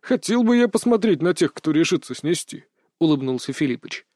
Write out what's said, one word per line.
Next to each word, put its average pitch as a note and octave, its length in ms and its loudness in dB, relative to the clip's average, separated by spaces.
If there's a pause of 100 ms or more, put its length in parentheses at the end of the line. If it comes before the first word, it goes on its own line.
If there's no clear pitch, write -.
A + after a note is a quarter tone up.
Хотел A#3+ 420 0
бы A#3+ 140 4
я A#3+ 100 4
посмотреть G#3+ 540 2
на F3 120 2
тех, - 200 0
кто - 180 -4
решится D#3+ 420 0
снести, - 520 -6 (340)
улыбнулся C3+ 520 0
Филиппыч. - 540 -6 (100)